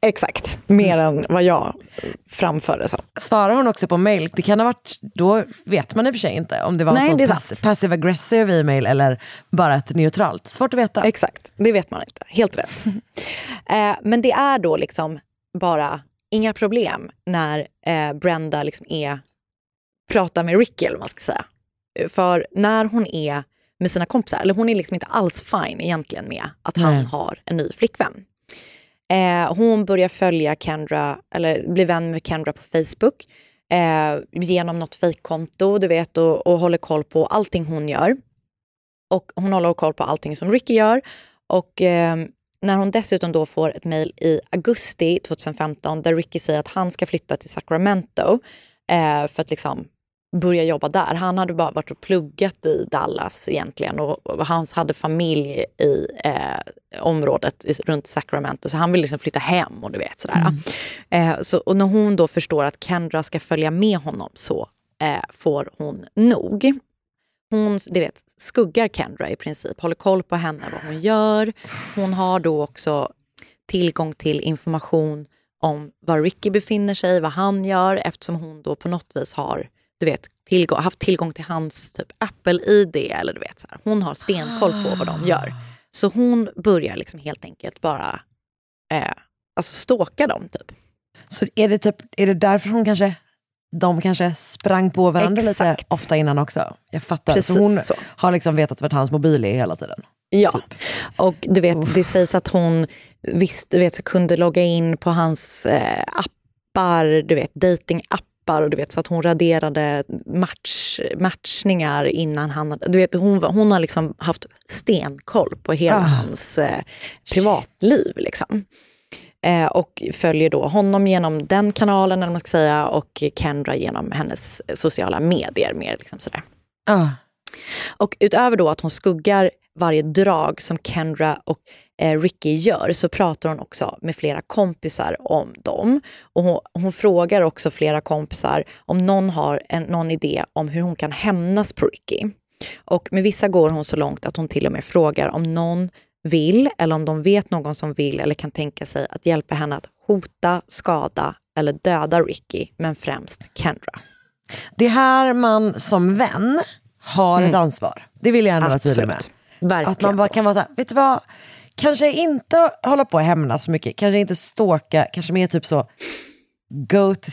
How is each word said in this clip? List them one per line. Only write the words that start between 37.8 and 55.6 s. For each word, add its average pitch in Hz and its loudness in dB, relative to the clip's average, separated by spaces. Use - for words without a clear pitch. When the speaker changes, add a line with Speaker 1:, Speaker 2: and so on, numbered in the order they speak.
Speaker 1:
gör. 202 2
Och - -2
hon 196 -2
håller 170 2
koll 156 -2
på 131 -4
allting 147 -4
som 180 -4
Ricky 247 2
gör. 220 4
Och, - -2
eh, 170 2
när 196 2
hon 196 0
dessutom 190 -2
då 156 0
får - -2
ett - -14
mail 160 -4
i 160 2
augusti 175 0
tvåtusenfemton 156 -6
där 165 2
Ricky 165 -4
säger 151 -2
att - -8
han 185 -2
ska 180 -6
flytta - -4
till - -12
Sacramento, 190 0
eh, 151 2
för - -8
att - -6
liksom 139 -8
börja 175 2
jobba 156 0
där. 165 0
Han 180 -2
hade 180 -2
bara 165 0
varit - -6
och - -16
pluggat 185 -2
i 156 2
Dallas - -4
egentligen - -4
och, 147 -6
och 160 -4
han 165 -2
hade 156 -2
familj 160 -2